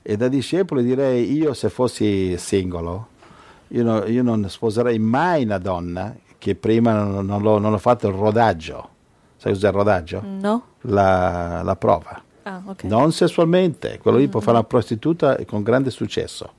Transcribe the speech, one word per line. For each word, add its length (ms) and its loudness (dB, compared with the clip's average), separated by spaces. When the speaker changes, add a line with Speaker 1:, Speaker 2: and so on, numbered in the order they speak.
Speaker 1:
E 160 -4
da 100 0
discepolo 540 0
direi, 500 0
io 220 0
se 160 -4
fossi 680 0
singolo, 720 -4
io 140 -2
no-, 220 0
io 180 0
non 260 0
sposerei 500 0
mai 440 2
una 160 -2
donna 540 -6
che 180 -2
prima 360 4
non, 340 0
non 160 -2
l'ho, 180 4
non 140 2
ho 40 0
fatto 320 2
il 40 -2
rodaggio. 760 0
Sai 160 -2
cos'è 140 0
il 60 2
rodaggio? 520 0
Speaker 2:
No. 380 -4
Speaker 1:
La, 840 0
la 140 -2
prova. 440 -2
Speaker 2:
Ah, 220 -12
ok. 180 -14
Speaker 1:
Non 300 2
sessualmente, 840 0
quello 180 4
lì 100 4
può 120 -2
Speaker 2:
Mm-hmm. 60 -4
Speaker 1:
fare 120 4
una 100 2
prostituta 800 0
con 180 -6
grande 260 2
successo 680 -8